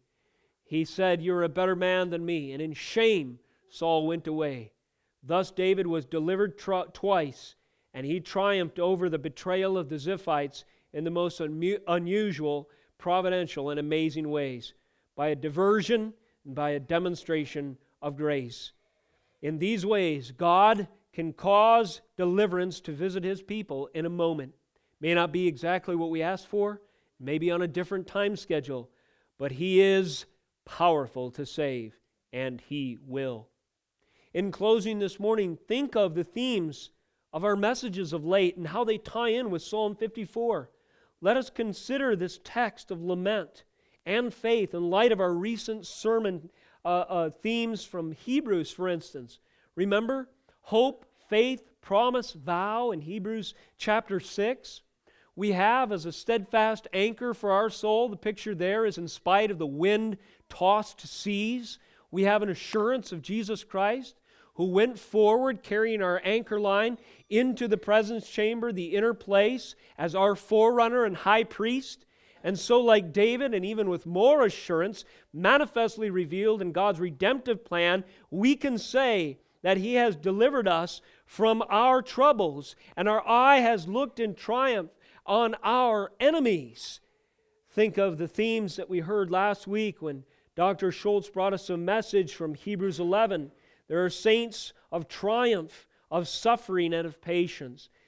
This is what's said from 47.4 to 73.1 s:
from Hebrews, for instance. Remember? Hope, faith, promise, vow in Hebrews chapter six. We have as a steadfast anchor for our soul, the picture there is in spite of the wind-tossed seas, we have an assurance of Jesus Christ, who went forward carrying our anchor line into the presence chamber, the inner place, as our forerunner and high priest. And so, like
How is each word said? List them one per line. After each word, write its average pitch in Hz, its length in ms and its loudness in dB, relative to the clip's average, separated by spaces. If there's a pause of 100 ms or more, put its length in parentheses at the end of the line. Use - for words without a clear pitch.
from 165 260 -8
Hebrews, 220 600 -2
for 185 180 -4
instance. 147 500 -8 (360)
Remember? 226 540 0 (320)
Hope, 254 440 2 (240)
faith, 240 420 2 (100)
promise, 240 520 0
vow 190 580 -2
in 165 100 -6
Hebrews 208 520 -8 (240)
chapter 208 420 -2
six. - 640 -6 (540)
We 202 180 0
have 220 380 2
as 165 140 -4
a 165 60 -8
steadfast 220 800 0
anchor 220 400 -2
for 202 180 -2
our 208 180 4
soul, 220 400 0
the 202 80 -8
picture 214 360 -6
there 196 320 0
is 202 120 -2
in 170 100 -6
spite 202 420 2
of 190 80 -6
the 160 80 -2
wind-tossed 202 1400 0
seas, 214 720 -6 (320)
we 190 120 0
have 208 200 4
an 208 60 -2
assurance 220 640 -2
of 170 120 -10
Jesus 208 400 -6
Christ, 220 560 -4 (360)
who 170 100 -2
went 202 340 2
forward 214 640 2
carrying 214 400 0
our 180 200 0
anchor 208 360 -2
line 208 400 0 (320)
into 240 360 2
the 202 100 2
presence 214 520 2
chamber, 226 420 -2
the 170 240 -4
inner 220 200 0
place, 214 600 2 (220)
as 165 160 -2
our 196 220 4
forerunner 233 680 4
and 190 120 -2
high 214 260 4
priest. 233 640 -4 (380)
And 185 160 -2
so, 240 200 4
like 214 320 6